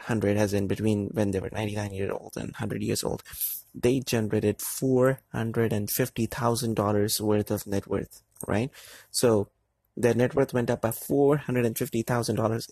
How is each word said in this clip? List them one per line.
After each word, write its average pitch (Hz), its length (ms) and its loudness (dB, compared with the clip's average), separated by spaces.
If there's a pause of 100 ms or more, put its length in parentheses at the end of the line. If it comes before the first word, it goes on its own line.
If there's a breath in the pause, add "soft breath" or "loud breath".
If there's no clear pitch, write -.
hundred, 104 320 2
as 104 160 2
in 101 140 0
between 104 460 0
when 104 180 0
they 95 80 0
were 98 120 -6
ninety-nine 104 400 -4
years 98 200 -4
old - 260 -8
and - 180 -8
hundred 107 280 -6
years 107 200 -2
old, - 200 -4 (500 loud breath)
they 127 260 2
generated 107 640 0
four 131 600 2 (120)
hundred 113 400 0
and 104 160 -2
fifty 117 380 -2
thousand 117 480 -2
dollars 104 440 2
worth 107 300 0
of 104 160 -4
net 98 220 -4
worth, - 340 -6 (260)
right? 110 220 0 (400 loud breath)
So 110 400 4 (480)
their 117 160 4
net 120 220 2
worth 135 180 2
went 120 160 0
up 120 120 0
by 110 100 0
four 143 460 2
hundred 123 280 0
and 117 120 0
fifty 117 260 -2
thousand 117 320 0
dollars 110 360 0